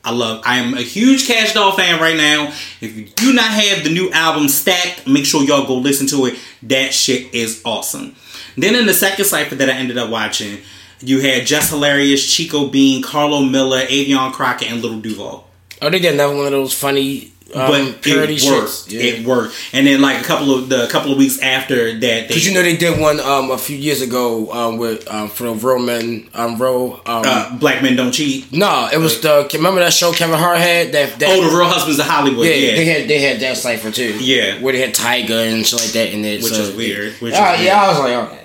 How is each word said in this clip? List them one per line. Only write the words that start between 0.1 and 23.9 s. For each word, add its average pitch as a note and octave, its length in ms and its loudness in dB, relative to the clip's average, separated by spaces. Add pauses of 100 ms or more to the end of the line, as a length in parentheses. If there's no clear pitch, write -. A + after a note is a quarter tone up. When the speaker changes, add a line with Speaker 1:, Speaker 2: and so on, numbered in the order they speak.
Speaker 1:
love, A2+ 320 -2
I B2 140 0
am B2 160 -2
a B2 80 -4
huge B3+ 460 2
Cash A3 260 2
Doll G3 200 4
fan F3 280 2
right D#3+ 160 2
now. D3+ 340 2 (300)
If A2 160 -10
you G#2+ 60 -12 (120)
do B3+ 160 4
not A#3+ 200 4
have G3+ 320 0
the D#3 80 0
new F3+ 200 0
album D#3+ 380 2
Stacked, F3+ 580 -2
make C#3 200 4
sure D3 160 2
y'all C3+ 240 2
go C3 80 0
listen C3+ 320 0
to C3+ 180 0
it. A#2 100 -2 (280)
That C3 320 0
shit - 380 -2
is A2+ 300 -4
awesome. - 520 -8 (420)
Then F#3+ 180 2
in A#3 120 2
the F#3 60 2
second G3 320 0
cipher D3+ 300 -2
that C3 140 0
I B2+ 40 0
ended B2 260 -4
up A2+ 100 -4
watching, G#2+ 480 -6 (440)
you C3 200 0
had C3 240 0
Just D3 240 0
Hilarious, C#3+ 640 2
Chico D3 360 -2
Bean, C3+ 340 2
Carlo D3 380 0
Miller, C3 440 2
Avion C3+ 480 0
Crockett, A#2+ 380 -4
and A#2 100 -6
Little A2+ 180 -6
Duval. G#2 460 -10 (360)
Speaker 2:
Oh, D3 80 0
they F#3 100 0
did E3+ 160 2
another C#3+ 200 2
one C#3+ 120 -2
of C#3 40 -2
those C3+ 220 -2
funny C#3 580 -2 (240)
um, C3 160 0
Speaker 1:
But C3+ 320 0
Speaker 2:
parody D3 320 2
Speaker 1:
it C#3+ 60 -4
Speaker 2:
shit. C#3 100 4
Speaker 1:
worked. G#2+ 400 -2
Speaker 2:
Yeah. A2+ 100 -6
Speaker 1:
It A2+ 240 -2
worked. A#2+ 300 0 (180)
And C#3 140 4
then, C#3 140 4
like, C3+ 200 2
a - 20 -8
couple C#3+ 300 0
of, B2+ 160 -2
the, A#2+ 160 2
a - 20 -8
couple D3+ 240 -2
of C3+ 60 2
weeks C3+ 220 2
after B2+ 540 0
that, A2 60 -8
they A2+ 280 -2
Speaker 2:
'Cause - 180 0
you G3 80 0
know F#3 80 2
they F3 140 2
did E3+ 240 0
one, D3+ 200 2
um, C3+ 320 0
a B2+ 60 -2
few D3 200 -8
years C#3 240 -2